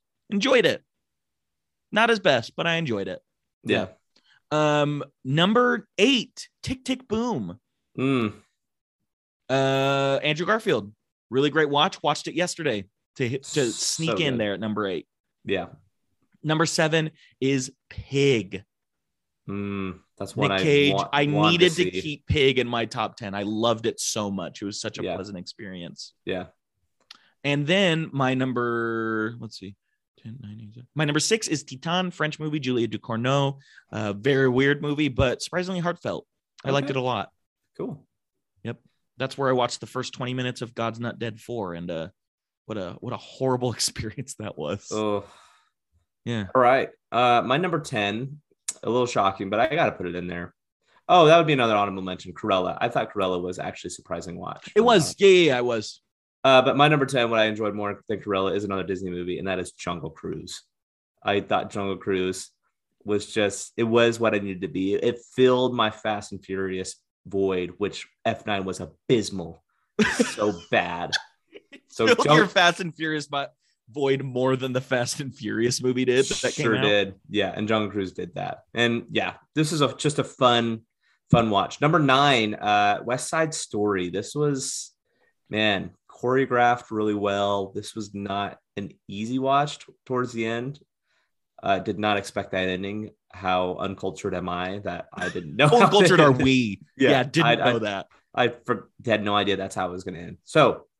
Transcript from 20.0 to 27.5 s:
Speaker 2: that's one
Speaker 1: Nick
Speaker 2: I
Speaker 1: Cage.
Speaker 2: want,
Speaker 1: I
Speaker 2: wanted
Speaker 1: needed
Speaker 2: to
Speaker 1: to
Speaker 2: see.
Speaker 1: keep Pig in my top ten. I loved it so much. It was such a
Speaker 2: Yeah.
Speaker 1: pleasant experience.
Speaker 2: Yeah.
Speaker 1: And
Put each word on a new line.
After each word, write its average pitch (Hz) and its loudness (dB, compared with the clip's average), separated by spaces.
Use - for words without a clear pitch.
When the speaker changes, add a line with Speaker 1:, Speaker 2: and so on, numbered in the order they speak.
Speaker 2:
that's 98 -10
one 104 0
Speaker 1:
Nick 98 0
Speaker 2:
I 95 0
Speaker 1:
Cage. 143 4
Speaker 2:
want, - -2
Speaker 1:
I 147 2
Speaker 2:
wanted 151 4
Speaker 1:
needed 175 4
Speaker 2:
to 175 0
Speaker 1:
to 180 -4
Speaker 2:
see. 180 -6
Speaker 1:
keep 147 -10
Pig 135 4
in 120 0
my 117 -2
top 110 -6
ten. 98 -10
I 101 -4
loved 110 0
it 107 -2
so 104 -4
much. 90 -8
It 104 -8
was 98 -8
such - -8
a 92 -8
Speaker 2:
Yeah. 90 -4
Speaker 1:
pleasant 95 -10
experience. 92 -16
Speaker 2:
Yeah. 92 -6
Speaker 1:
And 143 -2